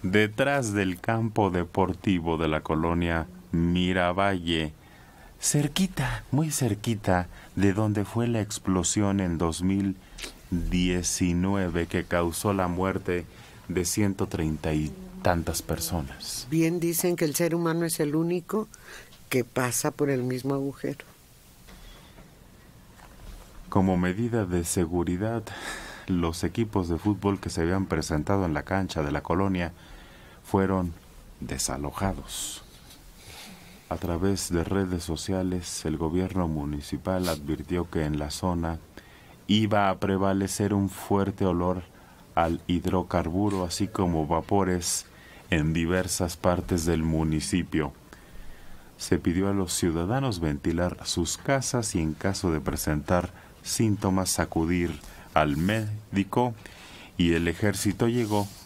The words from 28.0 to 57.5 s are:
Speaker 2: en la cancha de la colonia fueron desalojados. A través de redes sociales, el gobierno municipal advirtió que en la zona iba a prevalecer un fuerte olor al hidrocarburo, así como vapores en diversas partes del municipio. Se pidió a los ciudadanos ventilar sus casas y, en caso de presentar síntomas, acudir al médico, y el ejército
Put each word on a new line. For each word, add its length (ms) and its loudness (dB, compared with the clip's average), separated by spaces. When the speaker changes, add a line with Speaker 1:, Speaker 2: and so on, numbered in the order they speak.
Speaker 2:
en 80 0
la 100 -2
cancha 400 -2
de 80 0
la 100 -2
colonia 520 0
fueron 480 2
desalojados. 1200 -4
A 80 -6
través 520 -2
de 140 2
redes 400 0
sociales, 800 -4
el 140 -2
gobierno 500 0
municipal 800 -4
advirtió 600 -2
que 160 0
en 120 -2
la 140 -4
zona 480 -2
iba 400 4
a 100 -2
prevalecer 760 2
un 160 4
fuerte 560 0
olor 380 2
al 320 2
hidrocarburo, 1000 0
así 220 -2
como 400 0
vapores 800 0
en 240 4
diversas 600 0
partes 500 0
del 180 2
municipio. 880 0
Se 220 0
pidió 300 2
a 40 0
los 200 0
ciudadanos 680 0
ventilar 640 0
sus 320 -2
casas 580 -2
y, 40 2
en 140 0
caso 380 -2
de 80 2
presentar 720 0
síntomas, 760 2
acudir 600 0
al 220 4
médico, 960 0
y 160 4
el 140 2
ejército 640 0